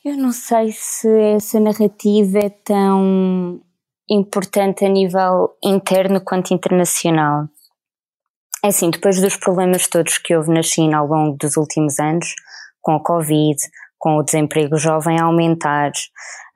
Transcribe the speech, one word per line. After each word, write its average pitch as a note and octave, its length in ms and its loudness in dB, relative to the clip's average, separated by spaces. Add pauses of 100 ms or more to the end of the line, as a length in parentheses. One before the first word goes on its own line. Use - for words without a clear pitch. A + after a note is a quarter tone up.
Eu C#4+ 120 -6
não C4 160 -2
sei A3+ 400 -2
se - 360 -6 (280)
essa G#3+ 220 -2
narrativa G#3 800 2
é G#3 100 0
tão F#3+ 1120 0 (480)
importante G3 760 0
a G3 40 2
nível F#3 640 2 (120)
interno F#3+ 580 0
quanto F#3 340 -2
internacional. D#3+ 920 0 (1160)
É G#3 40 2
assim, F#3 220 0
depois F#3+ 300 0
dos F#3+ 160 0
problemas F#3 500 0
todos - 320 -2
que - 160 -2
houve D#3+ 160 0
na E3 120 2
China D#3 360 0
ao D3 80 0
longo D3+ 300 0
dos D3 200 -4
últimos D3+ 420 -2
anos, D#3 360 -2 (460)
com E3 120 -2
a D3+ 100 0
covid, D3+ 560 0 (400)
com D#3 180 0
o D3+ 60 2
desemprego D3+ 560 0
jovem D#3+ 400 0
a E3 60 2
aumentar, E3 680 0 (640)